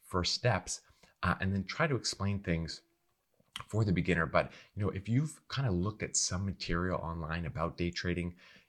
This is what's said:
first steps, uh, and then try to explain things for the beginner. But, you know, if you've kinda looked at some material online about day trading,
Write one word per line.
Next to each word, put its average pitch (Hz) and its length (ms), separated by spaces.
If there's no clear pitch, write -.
first 90 280
steps, - 460
uh, 90 180
and 95 120
then 98 120
try - 220
to 143 100
explain 101 440
things 82 420
for 107 160
the 101 80
beginner. 82 340
But, 80 260
you 101 80
know, 98 80
if 95 180
you've 139 400
kinda 131 220
looked 90 320
at - 140
some 92 280
material 90 560
online 82 460
about 80 300
day 87 140
trading, 87 440